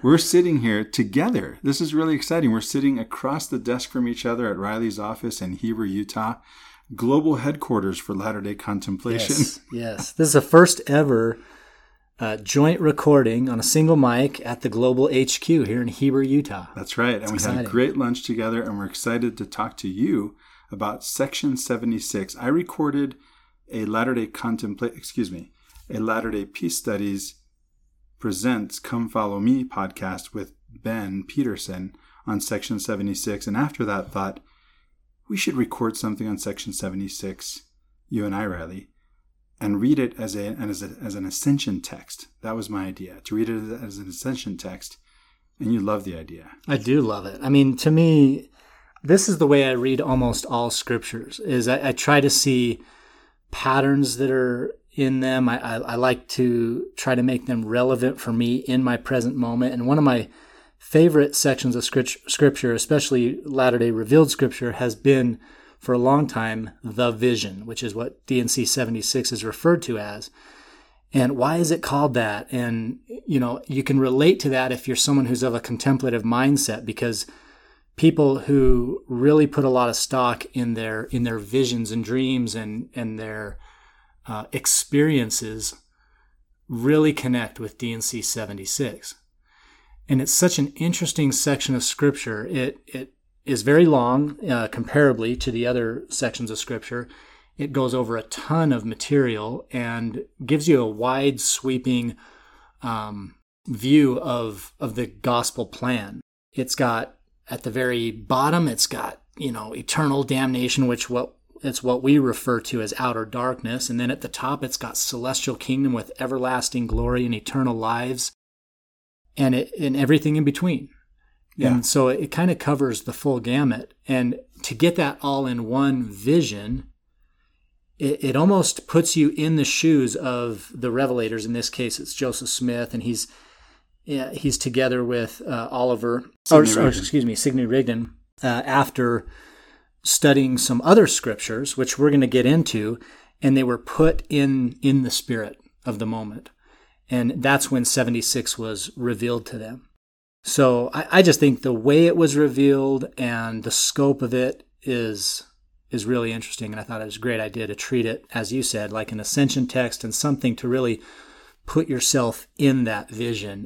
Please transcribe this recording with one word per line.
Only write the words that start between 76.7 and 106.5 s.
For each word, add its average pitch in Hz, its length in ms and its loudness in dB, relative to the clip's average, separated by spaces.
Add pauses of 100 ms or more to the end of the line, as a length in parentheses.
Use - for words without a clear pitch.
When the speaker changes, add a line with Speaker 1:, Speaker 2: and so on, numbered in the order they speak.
Speaker 2:
because 117 400 -4 (720)
people 151 420 4
who 127 720 4
really 147 380 6
put 147 180 0
a 131 40 4
lot 127 200 2
of 107 80 -4
stock 123 560 0
in 117 200 -2
their, 110 320 -4
in 120 180 -2
their 113 160 -2
visions 117 520 -2
and 117 120 -2
dreams 123 520 -2
and, 110 400 -10
and 110 240 -8
their, 107 380 -10 (720)
uh, 107 240 -10
experiences 120 1200 0 (920)
really 143 460 4
connect 123 460 -2
with 110 180 -12
D 117 160 -6
N 113 80 -8
C 113 220 -6
seventy-six. 101 920 -6 (960)
And 131 100 4
it's 135 140 0
such 180 240 2
an 143 200 -2
interesting 160 540 0
section 139 440 0
of 123 80 -2
Scripture. 127 640 -2
It, 131 400 -4
it 131 260 -12 (320)
is 123 160 -2
very 147 240 8
long, 139 460 4 (180)
uh, 117 200 0
comparably 123 720 2
to 127 120 -4
the 117 160 -2
other 120 420 -2
sections 117 400 -4
of 107 80 -6
Scripture. 120 500 -8 (480)
It 143 160 -8
goes 131 220 0
over 117 240 -2
a 110 60 -6
ton 156 500 0
of 110 100 -2
material 113 880 -2
and 117 540 -6 (180)
gives 147 240 0
you 139 140 6
a 113 80 0
wide 127 500 0
sweeping, 123 760 -2 (640)
um, 107 540 -8 (320)
view 131 520 4
of, 113 600 -6
of 110 160 -8
the 120 100 -4
gospel 117 600 -2
plan. 110 520 -6 (320)